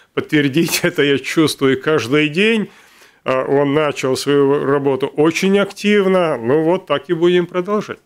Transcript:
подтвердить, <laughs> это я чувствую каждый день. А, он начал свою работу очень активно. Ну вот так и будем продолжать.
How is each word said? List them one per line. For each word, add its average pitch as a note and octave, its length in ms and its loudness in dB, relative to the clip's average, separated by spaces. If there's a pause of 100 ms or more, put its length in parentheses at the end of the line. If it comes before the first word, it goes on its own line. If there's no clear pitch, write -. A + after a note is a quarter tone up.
(140)
подтвердить, C#3+ 640 0
<laughs> - 40 -2
это E3+ 180 0
я C#3+ 160 2
чувствую C3+ 640 0
каждый D3+ 480 0
день. G#3 400 0 (540)
А, C3 200 -2
он C#3+ 300 0
начал C#3 420 -2
свою C#3+ 480 0
работу C#3 420 0
очень E3 520 2
активно. F#3+ 800 0
Ну B2+ 240 2
вот F3 240 0
так C#3+ 240 -2
и - 40 -2
будем F3 320 2
продолжать. F#3 600 -6